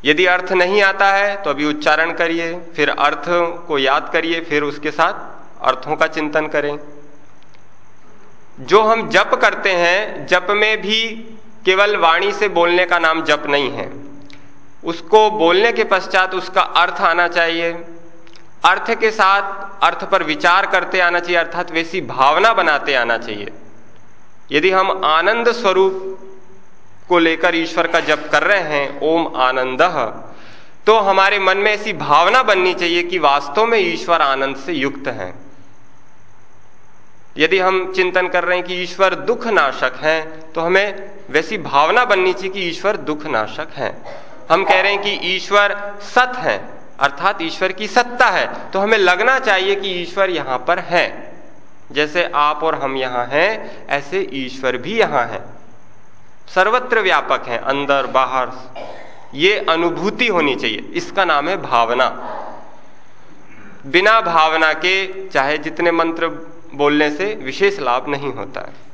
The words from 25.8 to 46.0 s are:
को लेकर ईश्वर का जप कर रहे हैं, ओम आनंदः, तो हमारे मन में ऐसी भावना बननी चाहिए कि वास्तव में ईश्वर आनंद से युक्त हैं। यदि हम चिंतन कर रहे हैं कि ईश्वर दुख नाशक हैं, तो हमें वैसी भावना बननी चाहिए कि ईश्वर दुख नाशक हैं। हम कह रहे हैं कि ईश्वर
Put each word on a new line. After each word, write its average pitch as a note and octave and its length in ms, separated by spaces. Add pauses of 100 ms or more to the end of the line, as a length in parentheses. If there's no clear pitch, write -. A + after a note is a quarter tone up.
को F3 100
लेकर E3 360
ईश्वर E3 320
का E3 140
जप D3+ 320
कर D3+ 100
रहे F#3+ 180
हैं, D3 420
ओम D#3+ 360
आनंदः, C3 600 (880)
तो A3 140
हमारे G3 380
मन F#3+ 180
में G#3 160
ऐसी G#3 220
भावना D#3+ 480
बननी F#3 320
चाहिए F3 280
कि F3 180
वास्तव C#3+ 460
में A#3 120
ईश्वर E3+ 440
आनंद C3+ 340
से F3+ 160
युक्त C#3 380
हैं। G2 220 (2000)
यदि D#3+ 200
हम F#3 340
चिंतन F#3 360
कर F3 160
रहे F3+ 140
हैं F3+ 80
कि F3+ 80
ईश्वर F3+ 420
दुख A#3 320
नाशक C#3 480
हैं, D#3 560
तो E3 80
हमें F#3+ 500 (200)
वैसी D#3+ 300
भावना D#3+ 440
बननी F#3 280
चाहिए F#3+ 200
कि F#3+ 160
ईश्वर F#3 300
दुख D3 280
नाशक B2+ 480
हैं। B2+ 200 (560)
हम F3+ 140
कह F#3 160
रहे G3 120
हैं G3+ 100
कि G#3 80 (180)
ईश्वर G3+ 460 (300)